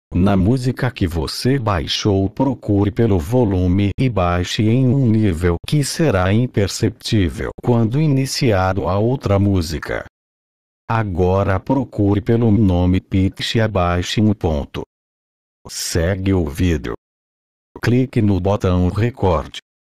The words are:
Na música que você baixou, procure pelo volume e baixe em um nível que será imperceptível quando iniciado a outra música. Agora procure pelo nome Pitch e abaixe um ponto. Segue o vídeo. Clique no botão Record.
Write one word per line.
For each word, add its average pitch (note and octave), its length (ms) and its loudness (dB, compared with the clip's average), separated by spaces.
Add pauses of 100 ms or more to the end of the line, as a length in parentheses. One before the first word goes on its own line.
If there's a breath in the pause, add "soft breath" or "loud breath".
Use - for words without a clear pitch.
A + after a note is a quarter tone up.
(140)
Na F#2+ 240 2
música B2 520 0
que - 160 -4
você F2 540 -2
baixou, G2 720 0
procure G#2 600 -2
pelo G#2 280 2
volume G2 680 0 (100)
e C3 100 0
baixe F2+ 540 0
em B2 240 2
um C3+ 180 2
nível F2+ 520 2 (100)
que D3+ 160 0
será G2 500 0
imperceptível G#2 1160 -2 (100)
quando A#2 400 0
iniciado A#2 880 0
a F#2 100 0
outra A2 400 0
música. D#2+ 680 -2 (840)
Agora F#2+ 680 0
procure G#2 640 0
pelo A#2 280 2
nome F#2 520 4
Pitch - 540 -2
e A#2 40 0
abaixe F2+ 640 -2
um G#2 120 4
ponto. D#2 500 -4 (840)
Segue F#2+ 680 -2
o F2+ 120 2
vídeo. D2 480 -2 (920)
Clique B2+ 380 0
no G2+ 180 2
botão F2+ 480 0
Record. F2+ 680 -2 (320)